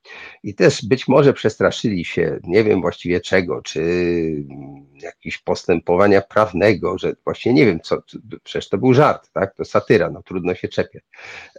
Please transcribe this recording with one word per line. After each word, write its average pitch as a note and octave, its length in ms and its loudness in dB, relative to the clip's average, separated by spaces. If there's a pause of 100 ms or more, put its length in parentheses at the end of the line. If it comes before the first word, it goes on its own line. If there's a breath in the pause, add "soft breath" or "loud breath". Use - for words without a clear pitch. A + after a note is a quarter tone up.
(420 loud breath)
i G2+ 120 -10
też E3 300 2
być A#2 240 -2
może C#3 240 6
przestraszyli F#2+ 720 -2
się, - 400 -4
nie G#2 200 2
wiem G2+ 160 2
właściwie F2 400 -2
czego, F2 420 -2
czy, - 180 -8
mm, D#2 1040 -4 (160)
jakieś - 360 -12
postępowania F#2 800 2
prawnego, F#2+ 800 0
że E2 140 -4 (120)
właśnie - 280 -2
nie C#3+ 140 6
wiem E2+ 140 0
co, - 220 -4
czy, - 180 -18 (240)
przecież - 240 -8
to G2 100 -4
był B2+ 160 4
żart, C3+ 380 2
tak? F2+ 220 -4
To D#2+ 100 -8
satyra, F#2+ 460 -2
no D#2+ 120 -14
trudno F2+ 320 -4
się - 140 -8
czepiać. - 360 -8 (540 loud breath)